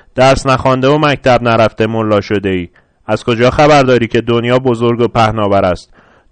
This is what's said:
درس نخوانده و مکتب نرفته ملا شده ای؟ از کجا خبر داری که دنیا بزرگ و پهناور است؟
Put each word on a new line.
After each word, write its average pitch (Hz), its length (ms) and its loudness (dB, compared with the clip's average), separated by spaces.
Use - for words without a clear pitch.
درس 135 320 2
نخوانده 131 400 0
و 147 100 2
مکتب 135 440 0
نرفته 113 460 0
ملا 110 340 -2
شده 98 280 -4
ای؟ 90 200 -4
از 110 160 -4
کجا 120 260 0
خبر 147 340 2
داری 120 240 0
که 113 140 -2
دنیا 117 380 0
بزرگ 120 420 -2
و 120 60 0
پهناور 104 580 0
است؟ - 280 -4